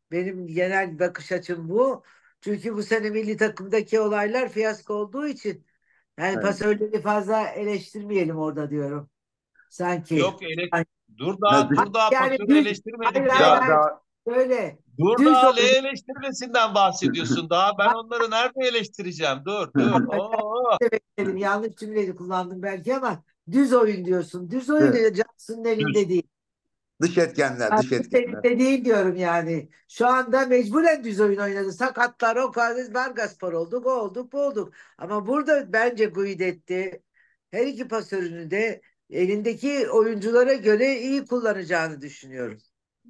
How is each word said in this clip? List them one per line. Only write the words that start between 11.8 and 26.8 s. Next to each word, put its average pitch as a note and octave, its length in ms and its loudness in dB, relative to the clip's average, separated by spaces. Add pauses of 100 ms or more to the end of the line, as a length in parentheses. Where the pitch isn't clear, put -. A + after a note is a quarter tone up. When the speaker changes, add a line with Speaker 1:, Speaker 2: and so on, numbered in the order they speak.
Speaker 3:
daha A3 200 4
Speaker 1:
Yani C4 240 2
Speaker 3:
pasörü G3+ 100 -4
Speaker 1:
düz- C#4 80 6
Speaker 3:
eleştirmedik A3+ 600 0
Speaker 1:
Hayır, C4+ 100 2
Speaker 3:
ya. B3+ 80 2
Speaker 1:
hayır, - 100 6
Speaker 2:
Daha, D3+ 160 8
Speaker 1:
hayır. D#3 100 2
Speaker 2:
daha D3+ 300 2 (260)
Speaker 1:
Öyle. A#3+ 520 0 (200)
Speaker 3:
Dur G3+ 200 2
Speaker 1:
Düz C#4 80 6
Speaker 3:
daha C4 240 8
Speaker 1:
oyun- A#3+ 60 2
Speaker 3:
ne A#3+ 120 4
eleştirmesinden C4 1040 0
bahsediyorsun? E3+ 760 2
Daha F#3+ 280 2
ben G3+ 160 4
onları A3+ 360 -4
nerede B3 380 0
eleştireceğim? F3 760 -4
Dur, F#3+ 320 -4
dur. - 40 4
Speaker 1:
Hakikaten - 380 2
Speaker 3:
Oo. G#3+ 600 -2
Speaker 1:
demek A#3 280 0
istedim. F#3+ 280 -6
Yanlış G3+ 400 -4
cümleyi G#3 380 -6
kullandım F3+ 480 -6
belki G3 340 -4
ama A#3+ 280 -6 (260)
düz B3+ 220 2
oyun G#3+ 320 2
diyorsun. F3+ 460 -4
Düz B3+ 200 -6
oyun D4+ 220 6
Speaker 2:
Evet. A3 240 2
Speaker 1:
Johnson'ın A3+ 480 -6
elinde G#3+ 360 0
Speaker 3:
Düz. F#3+ 80 0
Speaker 1:
değil. F3 140 0 (800)